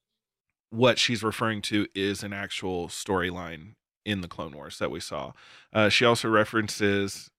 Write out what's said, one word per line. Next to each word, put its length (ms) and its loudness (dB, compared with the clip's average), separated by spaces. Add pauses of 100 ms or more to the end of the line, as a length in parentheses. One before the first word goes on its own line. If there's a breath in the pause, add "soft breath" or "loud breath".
(720)
what 280 4
she's 240 0
referring 400 -2
to 320 0
is 280 -2
an 100 -8
actual 540 -6
storyline 840 -4 (300)
in 180 -2
the 60 -10
Clone 260 -12
Wars 260 -14
that 100 -2
we 100 -8
saw. 340 -8 (380 soft breath)
Uh, 180 6
she 160 4
also 240 4
references 1080 2